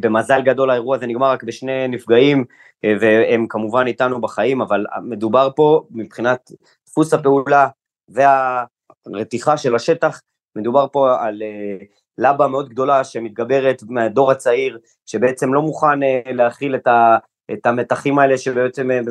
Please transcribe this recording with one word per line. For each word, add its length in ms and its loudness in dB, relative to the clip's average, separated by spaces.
במזל 400 2
גדול 280 2
האירוע 260 0
הזה 120 -6
נגמר 240 0
רק 120 -4
בשני 440 -6
נפגעים, 580 2
אה, 160 2
והם 480 4
כמובן 380 -2
איתנו 340 -4
בחיים, 400 -2
אבל 240 -2
מדובר 520 0
פה 360 4
מבחינת 600 -6
דפוס 260 0
הפעולה 540 2
והרתיחה 1500 -2
של 180 -2
השטח, 460 -2
מדובר 360 0
פה 280 0
על, 220 -6
אה, 440 -10
לבה 300 0
מאוד 220 -6
גדולה 340 0
שמתגברת 880 -4
מהדור 420 0
הצעיר, 460 0
שבעצם 480 -2
לא 80 2
מוכן, 420 0
אה, 220 0
להכיל 500 -2
את 120 -6
ה-, 300 4
את 120 -10
המתחים 540 0
האלה 180 4
שבעצם, 540 -4
אה, 80 0